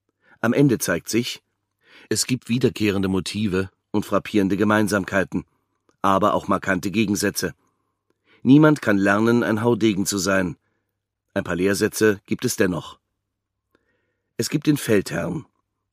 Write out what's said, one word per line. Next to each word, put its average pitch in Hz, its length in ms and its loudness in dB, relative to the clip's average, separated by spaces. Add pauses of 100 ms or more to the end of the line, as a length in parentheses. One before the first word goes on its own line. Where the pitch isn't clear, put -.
(400)
Am 113 120 0
Ende 135 260 2
zeigt 87 300 -4
sich, - 360 -4 (640)
es - 180 -2
gibt 123 220 -4
wiederkehrende 104 580 0
Motive 95 640 -2 (220)
und 104 120 -2
frappierende 98 520 0
Gemeinsamkeiten, 98 880 0 (580)
aber 95 320 2
auch - 140 -4
markante 95 420 -2
Gegensätze. 98 640 -2 (880)
Niemand 151 400 6
kann 104 160 2
lernen, 107 460 2
ein 107 180 -2
Haudegen 110 440 0
zu 101 120 -2
sein. 95 380 -2 (760)
Ein 98 100 -4
paar 90 100 -6
Lehrsätze 101 720 0
gibt - 180 -6
es 123 120 -4
dennoch. 92 420 -2 (1400)
Es 117 120 -6
gibt 156 160 -4
den 151 100 2
Feldherrn, 110 680 -2 (460)